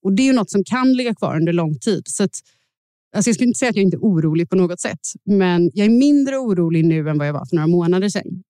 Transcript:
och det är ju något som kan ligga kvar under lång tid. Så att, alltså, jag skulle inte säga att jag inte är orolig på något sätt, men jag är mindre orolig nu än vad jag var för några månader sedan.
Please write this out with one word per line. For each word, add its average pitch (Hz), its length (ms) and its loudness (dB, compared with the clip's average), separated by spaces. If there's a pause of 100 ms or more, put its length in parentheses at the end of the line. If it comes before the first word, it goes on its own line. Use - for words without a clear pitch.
och 196 80 0
det 196 100 2
är 269 40 2
ju 269 60 2
något 233 180 0
som 196 140 0
kan 254 280 0
ligga 247 220 0
kvar 135 220 -4
under 165 160 0
lång 165 260 -2
tid. 196 280 -2
Så - 180 -4
att, 185 60 -2 (880)
alltså, 214 120 0
jag 233 60 2
skulle 247 140 0
inte 233 100 -2
säga 247 120 0
att 220 60 -4
jag 202 80 2
inte 180 120 2
är - 40 -10
orolig 160 500 0
på 180 60 0
något 180 240 0
sätt, - 200 -8 (260)
men 180 480 2
jag 202 120 0
är 220 40 4
mindre 269 460 4
orolig 170 480 0
nu 160 260 0
än 151 80 -2
vad 147 100 -2
jag 147 40 -4
var 147 140 -8
för - 100 -4
några 156 100 0
månader 175 420 2
sedan. - 420 -8